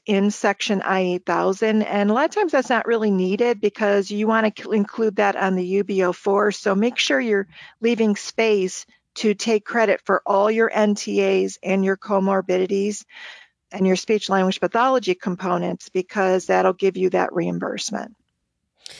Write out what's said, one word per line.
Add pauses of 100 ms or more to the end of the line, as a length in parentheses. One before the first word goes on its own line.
in
section
I
eight
thousand,
and
a
lot
of
times
that's
not
really
needed
because
you
wanna
c-,
include
that
on
the
U
B
O
four.
So
make
sure
you're (320)
leaving
space (280)
to
take
credit
for
all
your
N
T
As
and
your
comorbidities (640)
and
your
speech
language
pathology
components,
because
that'll
give
you
that
reimbursement. (840)